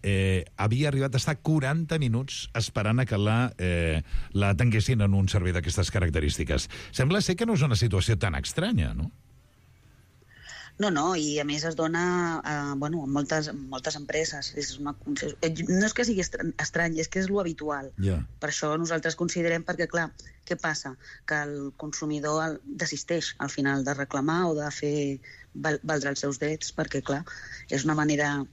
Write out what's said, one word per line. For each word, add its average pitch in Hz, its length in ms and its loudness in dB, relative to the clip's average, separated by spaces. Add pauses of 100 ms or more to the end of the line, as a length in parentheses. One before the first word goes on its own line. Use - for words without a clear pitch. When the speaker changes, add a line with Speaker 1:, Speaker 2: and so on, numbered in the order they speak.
Speaker 1:
eh, 95 380 2 (100)
havia 120 320 2
arribat 135 240 0
a 127 80 2
estar 156 140 0 (100)
quaranta 156 560 2
minuts 127 460 0 (100)
esperant 107 420 2
a 127 60 4
que 107 160 0
la, 117 380 2
eh, 85 420 2 (320)
la 101 240 4
atenguessin 110 480 4
en 98 80 6
un 98 160 6
servei 90 240 2
d'aquestes 87 400 0
característiques. 78 760 2 (260)
Sembla 165 240 4
ser 180 160 2
que 233 80 0
no 214 160 2
és 151 80 4
una 113 80 4
situació 98 400 4
tan 95 180 0
estranya, 110 600 0
no? 73 160 -2 (1700)
Speaker 2:
No, 208 120 2
no, 160 240 2
i 151 240 0
a 143 60 0
més 147 240 -2
es 160 80 -4
dona, 170 720 0
eh, 143 320 -2
bueno, 156 240 -2
en 135 80 -4
moltes, 147 360 0
en 143 100 -8 (100)
moltes 135 260 -6
empreses. 151 600 -4
És 143 220 -6
una, 147 160 -4 (100)
no 165 840 0
és 220 80 -2
que 240 140 2
sigui 190 160 2
estra-, - 220 -6 (180)
estrany, 170 340 0
és 160 140 -2
que 190 80 0
és 190 100 0
lo 202 120 2
habitual. 151 480 -4 (100)
Speaker 1:
Ja. 90 160 2 (240)
Speaker 2:
Per 151 100 -2
això 151 280 0
nosaltres 165 360 0
considerem, 170 540 0
perquè, 175 180 -2
clar, 165 220 -2 (400)
què 175 100 -2
passa? 147 360 -4 (340)
Que 151 160 0
el 147 100 -6 (220)
consumidor 151 680 -2
el, 156 180 -2
desisteix 160 760 -4
al 131 140 -4
final 139 320 0
de 139 100 -2
reclamar 143 540 0
o 156 80 0
de 147 160 -4
fer 147 240 -2 (540)
val-, 147 340 -2
valdre 143 320 -2
els - 80 -6
seus 139 160 -4
drets, 151 340 -4
perquè, 147 300 -4
clar, 139 160 -2 (480)
és 139 160 -2
una 156 100 2
manera 147 380 2 (200)